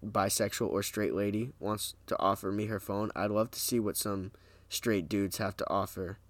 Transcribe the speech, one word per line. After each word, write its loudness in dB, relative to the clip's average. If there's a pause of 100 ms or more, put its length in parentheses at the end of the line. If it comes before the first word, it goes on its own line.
bisexual 2
or 2
straight 0
lady 0
wants -4 (120)
to -2
offer 2
me 0
her -2
phone, -2
I'd 0
love 2
to -8
see 2
what 0
some -2 (360)
straight 0
dudes 0
have -2
to -2
offer -2 (120)